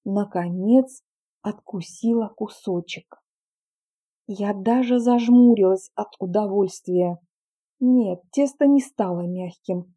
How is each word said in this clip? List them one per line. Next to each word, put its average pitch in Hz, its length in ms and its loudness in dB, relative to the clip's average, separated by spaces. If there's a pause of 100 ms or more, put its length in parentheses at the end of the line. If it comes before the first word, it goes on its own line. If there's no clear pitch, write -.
наконец, 196 1000 -2 (400)
откусила 214 880 -6
кусочек. - 920 -10 (1040)
Я 202 260 -4
даже 240 460 0
зажмурилась 233 960 4
от 208 140 -8 (100)
удовольствия. 185 1000 -2 (640)
Нет, 247 400 2 (120)
тесто 277 340 0
не 277 140 4
стало 185 400 -4
мягким, 180 760 -10